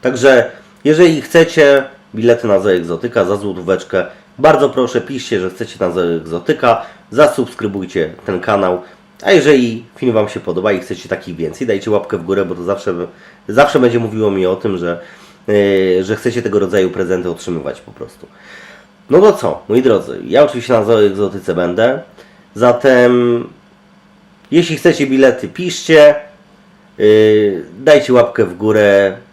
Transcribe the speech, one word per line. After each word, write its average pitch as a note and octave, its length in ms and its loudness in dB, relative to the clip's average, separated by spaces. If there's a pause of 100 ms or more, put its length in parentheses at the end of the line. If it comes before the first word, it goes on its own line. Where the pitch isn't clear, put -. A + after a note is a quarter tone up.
Także B2+ 480 2 (340)
jeżeli D#3 380 4
chcecie C#3+ 600 4 (300)
bilety A#2 320 2
na G2+ 140 4
Zoo G2 120 0
Egzotyka F2+ 520 -2
za F#2+ 120 -2
złotóweczkę, F#2 680 -4 (320)
bardzo C#3+ 320 2
proszę, B2 300 -2
piszcie, A#2+ 400 -6
że F#2 100 -4
chcecie - 300 -12
na F2+ 100 -2
Zoo F2 140 -2
Egzotyka, E2+ 760 -2 (280)
zasubskrybujcie G#2 1000 -2 (160)
ten F#2 140 -4
kanał, F#2 420 -2 (400)
a G3 100 2
jeżeli B2+ 520 2 (120)
film B2+ 160 -2
Wam G#2+ 160 0
się - 120 -10
podoba F#2 320 -2
i F#2 80 -2
chcecie - 280 -12
takich F2 280 -8
więcej, D#2+ 300 -8
dajcie G#2+ 240 -4
łapkę G#2 280 -2
w E2 60 -10
górę, F#2+ 200 -2
bo E2+ 100 -8
to F2 100 -12
zawsze, G2 300 -6 (540)
zawsze C#3 320 2
będzie A#2+ 180 2
mówiło A2 320 -2
mi F#2+ 160 -2
o F#2 100 0
tym, F#2+ 220 -4
że, E2+ 220 -6 (480)
yy, G2 560 2
że G#2+ 120 -4
chcecie A#2 260 -4
tego G#2+ 160 -2
rodzaju F#2+ 320 0
prezenty F2+ 400 -4
otrzymywać E2 500 -8
po - 120 -20
prostu. - 340 -20 (840)
No D#3 100 6
to G#3 120 6
co, G2 360 -4
moi A#2 140 2
drodzy, G#2+ 420 0
ja G#2 200 4
oczywiście B2+ 280 -4
na A2 120 2
Zoo G#2+ 180 4
Egzotyce F#2+ 520 -2
będę, G2+ 460 0 (540)
zatem B2 920 2 (1040)
jeśli E3 260 0
chcecie D3 300 2
bilety, C3+ 420 2
piszcie, D#3+ 680 -2 (840)
yy, G#2+ 680 2 (200)
dajcie C#3+ 280 4
łapkę A#2 320 2
w F2+ 120 -10
górę G2+ 600 2 (160)